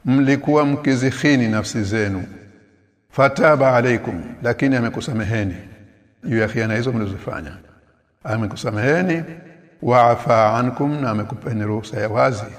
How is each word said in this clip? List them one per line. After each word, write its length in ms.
mlikuwa 600
mkizikhini 840
nafsi 340
zenu, 420
fataba 680
alaikum, 460
lakini 340
amekusameheni 800
juu 140
ya 100
khiana 260
hizo 180
mlizofanya, 600
amekusameheni, 1000
wa 280
afa 440
ankum, 480
na 80
amekupeni 540
ruhusa 360
ya 80
wazi. 360